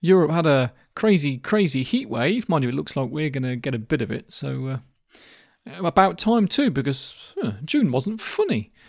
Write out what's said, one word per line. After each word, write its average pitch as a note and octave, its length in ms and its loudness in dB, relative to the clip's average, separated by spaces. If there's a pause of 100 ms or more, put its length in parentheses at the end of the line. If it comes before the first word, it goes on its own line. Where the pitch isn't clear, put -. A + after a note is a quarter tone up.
Europe F3 280 6
had E3 160 0
a C3+ 260 2 (220)
crazy, D3 460 2
crazy D#3+ 420 0
heat A#3+ 260 -2
wave. D3+ 400 -2
Mind D#3 160 2
you, A#2+ 60 0
it B2 60 -4
looks D3+ 200 -6
like C3 140 -2
we're D3+ 220 -4
gonna B2+ 240 -4
get B2+ 180 -6
a A#2+ 60 -4
bit A2+ 240 -2
of - 80 -4
it, - 200 -8
so, C3 360 -6
uh, C3 100 -4 (1040)
about F#3 360 2
time A3 280 4
too, C#4 220 2
because, C3+ 720 -4
huh, A2 120 -2 (120)
June A#3+ 260 2
wasn't E3 300 -2
funny. A#3+ 500 -2 (180)